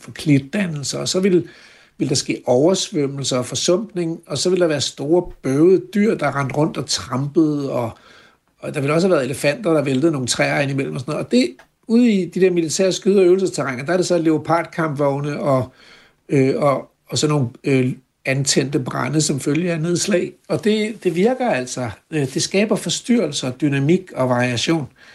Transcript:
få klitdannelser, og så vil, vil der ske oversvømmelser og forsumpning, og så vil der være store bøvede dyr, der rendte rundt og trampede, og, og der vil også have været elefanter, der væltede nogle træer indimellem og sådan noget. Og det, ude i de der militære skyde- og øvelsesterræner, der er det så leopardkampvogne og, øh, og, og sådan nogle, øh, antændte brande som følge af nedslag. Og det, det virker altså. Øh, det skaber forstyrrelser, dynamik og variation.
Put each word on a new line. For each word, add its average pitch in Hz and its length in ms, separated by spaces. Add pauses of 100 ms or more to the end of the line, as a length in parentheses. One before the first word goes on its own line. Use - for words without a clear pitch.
få - 100
klitdannelser, 147 880
og 143 80
så 185 120
vil, 185 300 (480)
vil 139 120
der 139 60
ske - 300
oversvømmelser 139 920
og 123 80
forsumpning, 175 840
og 151 100
så 185 120
vil 180 100
der 175 80
være 147 140
store 170 500 (100)
bøvede 160 400 (120)
dyr, 208 220
der 139 240
rendte 135 160
rundt 151 220
og 143 80
trampede, 143 840
og, 120 260 (600)
og 135 140
der 147 80
vil 139 100
også 170 160
have 180 80
været 135 100
elefanter, 143 480
der 143 100
væltede 135 280
nogle 131 160
træer 147 320
indimellem 139 360
og 143 40
sådan 151 120
noget. 151 140
Og - 60
det, 254 240 (320)
ude 233 240
i 190 140
de 175 160
der 185 100
militære 175 400
skyde- 196 280
og 185 60
øvelsesterræner, 156 600
der 170 80
er 190 40
det 175 80
så 175 120
leopardkampvogne 151 1200
og, 131 340 (560)
øh, 135 260
og, 139 360 (160)
og - 100
sådan 151 180
nogle, 127 140 (140)
øh, 131 280 (340)
antændte 139 540
brande 135 420
som 151 180
følge 165 320
af 160 100
nedslag. 175 500 (180)
Og - 140
det, 214 400
det 170 120
virker 240 340
altså. 127 400 (220)
Øh, 156 80
det 139 220
skaber 208 340
forstyrrelser, 165 760
dynamik 143 640
og 131 140
variation. 123 580 (280)